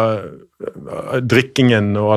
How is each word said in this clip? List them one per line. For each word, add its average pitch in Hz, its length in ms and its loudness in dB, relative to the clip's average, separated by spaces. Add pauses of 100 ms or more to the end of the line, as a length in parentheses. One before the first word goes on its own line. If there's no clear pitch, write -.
(600)
eh, - 600 -8
drikkingen 120 760 2
og 107 200 2